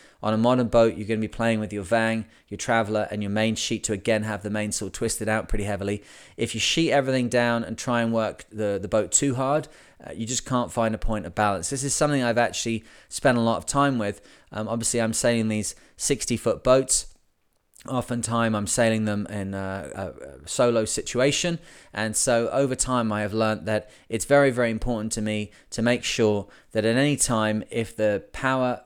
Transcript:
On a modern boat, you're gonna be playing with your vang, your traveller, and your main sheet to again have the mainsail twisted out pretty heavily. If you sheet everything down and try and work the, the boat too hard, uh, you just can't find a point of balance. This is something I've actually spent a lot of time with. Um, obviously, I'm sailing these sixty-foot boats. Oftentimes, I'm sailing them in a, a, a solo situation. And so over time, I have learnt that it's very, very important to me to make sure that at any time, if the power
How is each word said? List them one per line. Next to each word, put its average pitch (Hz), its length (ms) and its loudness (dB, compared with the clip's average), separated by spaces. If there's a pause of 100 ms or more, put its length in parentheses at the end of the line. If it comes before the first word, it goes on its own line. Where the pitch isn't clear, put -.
(220)
On 107 100 0
a 110 60 2
modern 120 300 4
boat, 117 280 6
you're 104 100 -8
gonna 110 140 0
be 107 80 -2
playing 113 320 0
with 104 140 -6
your 101 80 -4
vang, 113 420 0 (240)
your 101 80 -8
traveller, 107 540 0
and 104 120 -4
your 98 80 -4
main 110 240 0
sheet - 300 -4
to 113 80 -4
again 107 300 0
have 107 200 -4
the 104 60 -8
mainsail 107 400 -4
twisted 110 400 -4
out 110 180 0
pretty 104 180 -2
heavily. 101 380 -4 (360)
If 113 160 -2
you 110 60 -4
sheet 165 300 2
everything 131 380 2
down 120 340 2
and 113 140 -8
try 120 240 -2
and 113 140 0
work 110 360 -2
the, 104 300 -2
the 98 80 -6
boat 107 240 0
too 139 220 2
hard, 139 340 0 (360)
uh, - 100 -14
you 110 120 -6
just 123 200 -4
can't 123 260 -2
find 113 220 2
a 107 40 -6
point 107 280 -2
of 87 80 -10
balance. 101 340 0
This 135 160 -4
is 139 100 -2
something 147 280 2
I've 117 160 2
actually 113 440 0 (280)
spent 127 260 2
a 117 60 2
lot 113 160 2
of - 80 -8
time 139 320 2
with. 104 240 -4 (280)
Um, 107 180 -6
obviously, 117 340 0
I'm 113 100 0
sailing 117 360 2
these 107 260 -2 (240)
sixty-foot - 640 -2
boats. 135 500 2 (720)
Oftentimes, 117 680 -2
I'm 104 100 -2
sailing 113 380 2
them 104 220 -2
in 98 260 -8
a, 95 420 -6
a, 69 500 -10
a - 40 -16
solo 117 380 2
situation. 143 720 0 (340)
And 107 240 -4
so 117 320 2
over 131 260 2
time, 120 380 0
I 104 80 0
have 104 140 -4
learnt 110 320 0
that 107 240 -2 (180)
it's 110 160 -4
very, 143 260 6
very 120 200 0
important 110 420 -4
to 110 100 -4
me 107 300 -4 (180)
to 113 120 -4
make 120 220 2
sure 104 440 2 (240)
that 110 140 0
at 117 100 4
any 143 200 2
time, 107 540 0
if 113 240 -4
the 104 380 0
power 131 540 -2